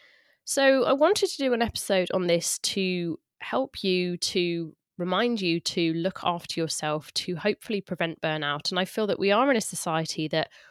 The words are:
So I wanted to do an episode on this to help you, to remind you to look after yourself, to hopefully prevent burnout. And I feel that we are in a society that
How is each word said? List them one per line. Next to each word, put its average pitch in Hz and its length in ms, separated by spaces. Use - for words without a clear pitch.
So 269 400
I - 80
wanted 330 380
to - 60
do 262 160
an 233 100
episode 196 500
on 185 140
this 170 320
to 180 600
help - 440
you, 180 340
to 170 580
remind 202 420
you 170 180
to 165 360
look 165 280
after 175 380
yourself, 156 540
to - 220
hopefully 208 440
prevent 170 400
burnout. 156 500
And 185 80
I 185 60
feel 214 220
that 202 140
we 196 100
are 240 200
in 254 60
a 214 40
society 160 680
that 156 220